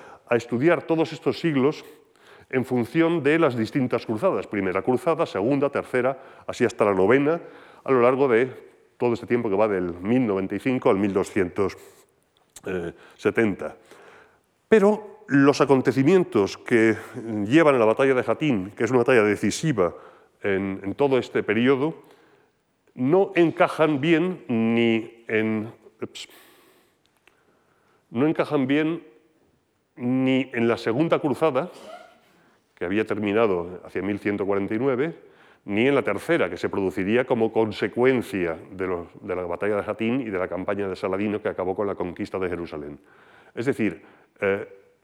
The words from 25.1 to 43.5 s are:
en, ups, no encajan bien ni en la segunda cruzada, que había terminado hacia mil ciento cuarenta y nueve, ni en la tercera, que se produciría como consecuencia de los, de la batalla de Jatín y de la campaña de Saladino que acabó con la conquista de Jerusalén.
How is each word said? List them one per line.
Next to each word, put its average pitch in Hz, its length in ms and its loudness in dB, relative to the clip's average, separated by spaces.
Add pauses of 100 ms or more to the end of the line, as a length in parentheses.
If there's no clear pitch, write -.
en, 110 420 -2 (300)
ups, - 260 -14 (1800)
no 135 180 0
encajan 147 400 0
bien 156 360 -2 (920)
ni 131 560 0
en 117 160 0
la 113 100 2
segunda 147 420 0
cruzada, 151 520 -2 (1040)
que - 80 -10
había 101 240 -2
terminado 101 800 -2
hacia - 160 -8
mil 101 180 -4
ciento 101 260 -4
cuarenta 98 300 -2
y 110 40 -2
nueve, 139 360 -2 (500)
ni 104 200 0
en 143 100 4
la 127 60 2
tercera, 101 480 -2
que 87 60 -8
se 98 140 -4
produciría 98 560 0
como 113 260 0
consecuencia 110 1080 0 (140)
de 92 160 -6
los, 87 200 -6 (120)
de 98 160 -8
la 90 60 -6
batalla 90 340 -4
de 98 80 -4
Jatín 113 380 -4
y 113 80 -8
de 95 100 -4
la 90 80 -4
campaña 95 400 -6
de 92 80 -6
Saladino 101 460 -4
que 107 80 -4
acabó 92 260 -4
con 104 120 -4
la 95 80 -4
conquista 95 440 -8
de 92 80 -4
Jerusalén. 80 500 -10 (560)